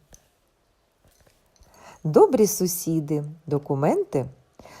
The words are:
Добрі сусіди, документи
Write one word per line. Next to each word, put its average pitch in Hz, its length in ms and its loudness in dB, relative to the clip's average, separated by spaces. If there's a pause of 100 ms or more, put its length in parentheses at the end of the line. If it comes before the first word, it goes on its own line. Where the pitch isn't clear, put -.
(2000)
Добрі 220 440 4
сусіди, 160 760 -4 (220)
документи 147 800 -2 (540)